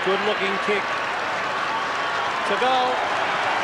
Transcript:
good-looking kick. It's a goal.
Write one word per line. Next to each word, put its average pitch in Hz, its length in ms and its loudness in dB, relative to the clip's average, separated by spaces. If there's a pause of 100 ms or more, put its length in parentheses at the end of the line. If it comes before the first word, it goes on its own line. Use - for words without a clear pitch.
good-looking 196 520 2 (100)
kick. 202 160 2 (1600)
It's - 80 -2
a 202 100 0
goal. 254 340 2 (680)